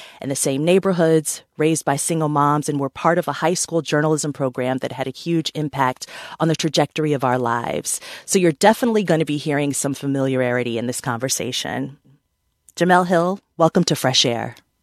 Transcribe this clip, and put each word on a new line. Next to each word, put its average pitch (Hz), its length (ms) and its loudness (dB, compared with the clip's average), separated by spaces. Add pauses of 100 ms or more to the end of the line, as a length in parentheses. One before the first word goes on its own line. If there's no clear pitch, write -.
(200)
in - 80 -6
the 139 60 -4
same 139 300 -2
neighborhoods, 170 800 2 (140)
raised 156 280 0
by 143 100 0
single 156 340 -2
moms, 147 400 2
and 147 120 -2
were 139 100 -4
part 170 260 0
of 170 120 0
a 143 60 -4
high 165 200 0
school 165 260 -2
journalism 151 520 0
program 131 460 -2
that 123 120 -6
had 127 160 -6
a 135 60 -4
huge 165 420 -2
impact 139 540 -2 (320)
on 160 80 4
the 156 80 2
trajectory 156 560 0
of 135 100 0
our 127 160 2
lives. 117 640 -4 (240)
So - 160 0
you're 175 100 4
definitely 214 540 2
gonna 160 200 2
be 147 120 -2
hearing 143 360 -2
some 139 220 -4
familiarity 131 840 0
in 117 100 -4
this 123 120 -6
conversation. 127 960 -6 (800)
Jemele 180 320 4
Hill, 180 320 2 (180)
welcome 165 280 4
to 160 100 0
Fresh 135 320 2
Air. 117 300 -4 (260)